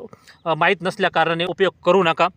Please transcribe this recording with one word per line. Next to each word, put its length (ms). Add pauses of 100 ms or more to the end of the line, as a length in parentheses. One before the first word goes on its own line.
(460)
अ, 80
माहीत 280
नसल्या 300
कारणाने 340
उपयोग 280 (120)
करू 180
नका 340